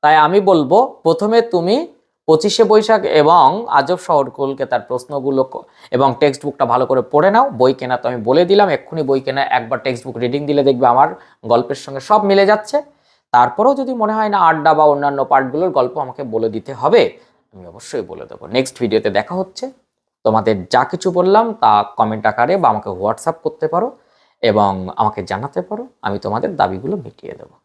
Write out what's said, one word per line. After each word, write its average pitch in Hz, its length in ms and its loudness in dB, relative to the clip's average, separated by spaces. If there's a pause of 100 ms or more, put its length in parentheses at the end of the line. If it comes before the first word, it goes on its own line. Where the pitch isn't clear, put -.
তাই 151 120 6
আমি 156 240 4 (100)
বলবো, 160 280 4 (260)
প্রথমে 202 380 0
তুমি 185 340 0 (520)
পঁচিশে 202 360 2
বৈশাখ 214 380 2 (200)
এবং 165 240 6 (240)
আজব 175 380 0
শহর 147 220 2
কলকাতার 135 600 -6
প্রশ্নগুলো 135 540 -4
ক-, - 220 -10 (260)
এবং 131 180 2 (100)
টেক্সট 143 260 0
বুকটা 139 200 -2
ভালো 123 200 0
করে 131 160 0 (120)
পড়ে 156 180 4
নাও। 233 180 2
বই 127 240 2
কেনা 127 240 -4
তো - 120 -8
আমি 123 140 -6
বলে 135 220 4
দিলাম, 196 240 4
এক্ষুনি 156 340 -6
বই 135 220 0
কেনা, 135 160 -4 (160)
একবার 123 280 -4
টেক্সট 123 200 -6
বুক 127 120 -12
রিডিং 123 320 -2
দিলে 143 140 2
দেখবে 131 240 2
আমার 131 220 4 (360)
গল্পের 127 380 0
সঙ্গে 135 260 -12
সব 214 100 4 (100)
মিলে 196 220 4
যাচ্ছে। 214 260 -2 (560)
তারপরেও 160 420 2
যদি 262 180 -6
মনে 214 200 -2
হয় 220 160 -2
না 202 80 0 (120)
আড্ডা 160 240 2
বা 151 100 4
অন্যান্য 143 360 2 (120)
পার্টগুলোর 135 400 0
গল্প 123 240 -2 (100)
আমাকে 127 180 -14
বলে 113 260 -4
দিতে 110 240 -10
হবে, 165 280 2 (520)
আমি 95 140 -20
অবশ্যই 98 440 -10
বলে - 180 -14
দেবো। - 180 -18
নেক্সট 127 340 -2
ভিডিওতে 110 280 0
দেখা 180 260 -4
হচ্ছে। 185 300 -8 (600)
তোমাদের 110 300 2 (180)
যা 123 80 4 (100)
কিছু 185 200 -6
বললাম 190 340 2 (160)
তা 113 100 4 (260)
কমেন্ট 110 280 -2
আকারে 120 320 0
বা 170 160 0
আমাকে 104 160 -6
WhatsApp 104 560 -4
করতে - 220 -6
পারো 180 200 -2 (560)
এবং 104 280 2 (300)
আমাকে 104 180 -2 (120)
জানাতে 98 300 -8
পারো, 214 220 -10 (180)
আমি 101 240 -6
তোমাদের 107 300 -4
দাবিগুলো 104 420 -4
মিটিয়ে - 420 -16
দেবো। - 260 -20